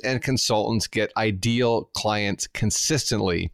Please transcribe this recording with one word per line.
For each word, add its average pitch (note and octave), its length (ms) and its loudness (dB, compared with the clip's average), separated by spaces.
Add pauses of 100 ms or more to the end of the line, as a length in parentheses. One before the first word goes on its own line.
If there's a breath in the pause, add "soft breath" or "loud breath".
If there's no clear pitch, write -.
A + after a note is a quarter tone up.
and B2+ 180 -2
consultants A2+ 640 0
get G#2+ 300 -2
ideal A2+ 800 2
clients G#2 520 0
consistently. G2 1080 0